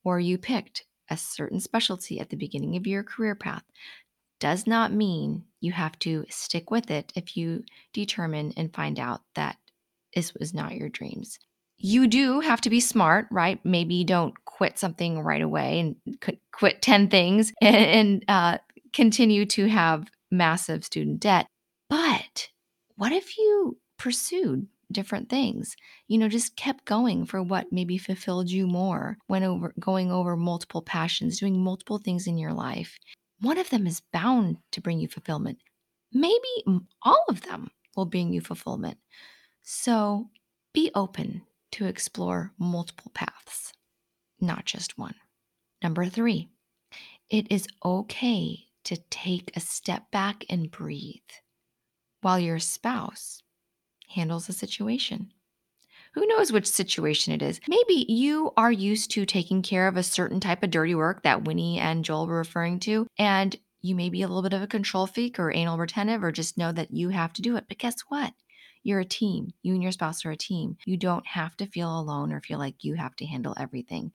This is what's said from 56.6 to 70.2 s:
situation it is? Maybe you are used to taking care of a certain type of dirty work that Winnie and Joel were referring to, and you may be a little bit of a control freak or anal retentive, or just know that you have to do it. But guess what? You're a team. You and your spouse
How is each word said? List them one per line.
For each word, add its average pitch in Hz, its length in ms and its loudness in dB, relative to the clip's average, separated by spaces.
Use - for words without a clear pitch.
situation 156 640 0
it 151 80 0
is? 147 260 -2
Maybe 381 420 4
you 285 480 2
are 226 140 6
used 208 400 0
to 202 140 0
taking 185 360 0
care 185 260 2
of 190 80 2
a 180 80 0
certain 180 380 -2
type - 200 0
of 196 80 0
dirty 165 240 2
work 165 300 0
that - 220 2
Winnie 170 340 -2
and 165 240 0
Joel 160 240 -2
were 170 100 -2
referring 170 440 -2
to, 220 260 -2
and 196 380 2
you 185 140 -2
may 180 140 -2
be 180 120 -2
a 190 60 -2
little 180 160 -2
bit 190 100 0
of 190 80 -2
a 202 60 -6
control 196 400 -2
freak 240 320 -4
or 165 140 0
anal 170 240 0
retentive, 202 460 -2
or 170 80 0
just - 260 -6
know 170 160 -2
that 165 180 -6
you 170 180 -2
have 170 240 -2
to - 80 -12
do 233 140 -2
it. - 140 -4
But - 80 -12
guess 240 180 -4
what? 285 240 -4
You're 196 160 0
a 185 60 -2
team. 185 560 -4
You 185 120 0
and 185 100 0
your 185 80 -2
spouse 165 340 -4